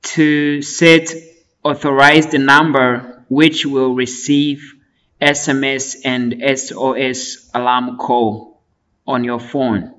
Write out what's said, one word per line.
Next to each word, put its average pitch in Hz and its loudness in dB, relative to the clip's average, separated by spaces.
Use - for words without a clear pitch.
to 147 0
set 165 4
authorized 147 2
number, 135 2
which 156 2
will 131 0
receive 143 -2
S 147 0
M 135 0
S 135 -4
and 120 -4
S 135 -4
O 127 -2
S - -6
alarm 123 -2
call 117 -4
on 123 -4
your 120 -6
phone. 120 -4